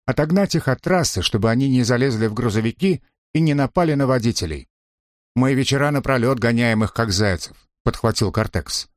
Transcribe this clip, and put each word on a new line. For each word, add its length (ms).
отогнать 500
их 120
от 140
трассы, 400
чтобы 280
они 200
не 140
залезли 440
в 60
грузовики 720
и 60
не 140
напали 400
на 140
водителей». 600
«Мы 180
вечера 380
напролет 480
гоняем 440
их, 100
как 180
зайцев», 440
подхватил 480
Кортекс. 640